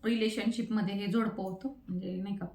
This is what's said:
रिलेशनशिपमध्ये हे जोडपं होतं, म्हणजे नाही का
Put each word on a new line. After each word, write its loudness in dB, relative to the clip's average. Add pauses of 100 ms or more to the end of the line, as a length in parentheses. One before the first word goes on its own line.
रिलेशनशिपमध्ये 2
हे -2
जोडपं 2
होतं, -4 (200)
म्हणजे -4
नाही -4
का -6